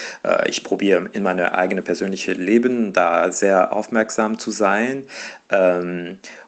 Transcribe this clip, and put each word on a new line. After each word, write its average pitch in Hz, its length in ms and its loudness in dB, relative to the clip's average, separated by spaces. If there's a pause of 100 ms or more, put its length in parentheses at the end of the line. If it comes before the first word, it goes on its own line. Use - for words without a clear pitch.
(240)
äh, 87 260 2
ich - 140 -6
probiere 92 500 2
in 104 100 -4
meine 90 340 0
eigene 92 240 0
persönliche 95 520 -4
Leben 113 600 2
da 87 380 2
sehr 95 420 2
aufmerksam 110 640 -2
zu - 140 -8
sein, 110 540 0 (440)
ähm, 90 720 0 (280)